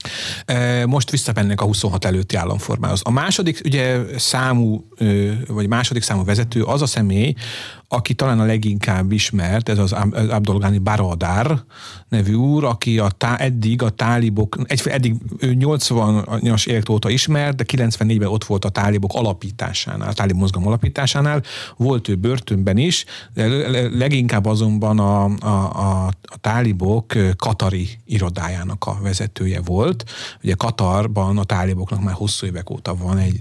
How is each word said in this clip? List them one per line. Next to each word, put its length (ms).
E, 420
most 240
visszamennek 500
a 40
huszonhat 400
előtti 320
államformához. 680
A 60
második, 540
ugye, 360
számú, 800
ö, 360
vagy 220
második 340
számú 220
vezető 380
az 200
a 40
személy, 480
aki 240
talán 260
a 40
leginkább 680
ismert, 560
ez 100
az 140
Ab-, 220
az 140
Abdolgani 500
Baradar 840
nevű 260
úr, 300
aki 340
a 100
tá-, 320
eddig 420
a 80
tálibok, 760
egy, 220
eddig 260
ő 160
nyolcvanas 1120
évek 220
óta 220
ismert, 460
de 80
kilencvennégyben 640
ott 160
volt 200
a 40
tálibok 460
alapításánál, 960
a 40
tálib 240
mozgalom 320
alapításánál, 720
volt 320
ő 60
börtönben 640
is, 280
de 120
le-, 220
le-, 200
leginkább 580
azonban 520
a, 260
a, 60
a, 340
a 340
tálibok, 720
ö, 220
katari 520
irodájának 800
a 160
vezetője 580
volt. 440
Ugye 120
Katarban 840
a 60
táliboknak 580
már 120
hosszú 320
évek 240
óta 240
van 240
egy, 220